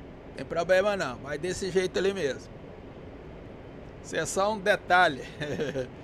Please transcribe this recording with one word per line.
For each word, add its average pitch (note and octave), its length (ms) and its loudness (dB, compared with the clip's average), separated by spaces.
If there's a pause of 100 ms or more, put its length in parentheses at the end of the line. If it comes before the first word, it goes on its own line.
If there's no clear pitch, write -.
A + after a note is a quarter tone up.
(360)
Tem C3 100 -8
problema F#3 500 4
não, C#3 200 -2
vai C#3 200 -6
desse F3+ 360 -2
jeito F#3 260 4
ali G3 160 4
mesmo. C#3 340 -2 (1600)
Isso - 100 -8
é F3 100 0
só G3 280 2
um G#3+ 80 -2
detalhe. F3+ 640 6 (800)